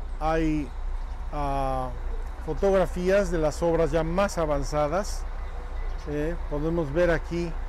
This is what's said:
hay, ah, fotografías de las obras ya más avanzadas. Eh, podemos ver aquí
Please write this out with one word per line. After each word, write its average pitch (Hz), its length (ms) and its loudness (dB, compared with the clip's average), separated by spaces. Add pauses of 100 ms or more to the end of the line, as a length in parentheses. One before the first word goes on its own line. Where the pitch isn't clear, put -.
(200)
hay, 156 480 2 (640)
ah, 135 580 0 (560)
fotografías 185 840 4
de 175 60 0
las 151 240 2
obras 165 280 4
ya 160 140 2
más 180 340 0
avanzadas. 151 840 0 (840)
Eh, 151 280 -2 (120)
podemos 151 440 0
ver 175 180 4
aquí 170 400 -2 (180)